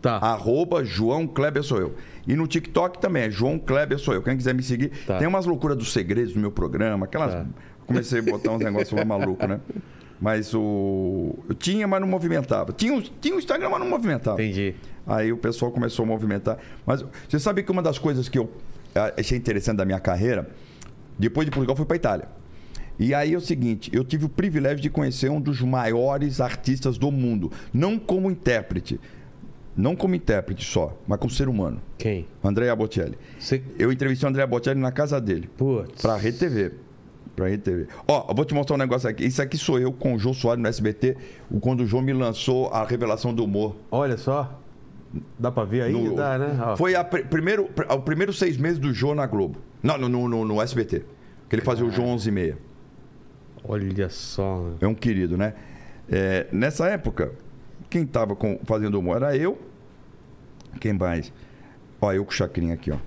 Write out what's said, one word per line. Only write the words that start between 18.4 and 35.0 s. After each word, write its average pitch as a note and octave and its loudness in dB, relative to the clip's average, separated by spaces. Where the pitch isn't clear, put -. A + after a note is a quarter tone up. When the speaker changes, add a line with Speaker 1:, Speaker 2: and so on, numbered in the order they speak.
Speaker 2:
ah, G#2+ 2
isso G#2+ 0
é - 2
interessante A2 0
da G2 2
minha F#2+ 2
carreira, F#2+ 2
depois A#2 2
de C#3+ -2
Portugal, C3+ 2
fui D3+ 0
pra E3 2
Itália. G#2 0
E A#2 4
aí D3 2
é - 2
o F3 0
seguinte, B2 0
eu B2 2
tive D3 0
o D#3 0
privilégio D3 0
de C#3+ 0
conhecer C3+ 0
um D3+ 0
dos C3+ 0
maiores B2+ 2
artistas B2+ 2
do C#3 2
mundo. A#2+ 2
Não G3 2
como F#3+ 0
intérprete. A2+ 0
Não C3+ 2
como F#3 2
intérprete G#2 0
só, D#2 0
mas G#2 0
como B2 -2
ser C3+ 2
humano. F#2+ 0
Speaker 1:
Quem? F#2+ -2
Speaker 2:
Andrea A2+ 2
Bocelli. G#2+ -2
Speaker 1:
Cê- C3 -2
Speaker 2:
Eu A#2 4
entrevistei C3 0
o - 2
Andrea C3+ 2
Bocelli B2+ 0
na B2+ 0
casa C#3 0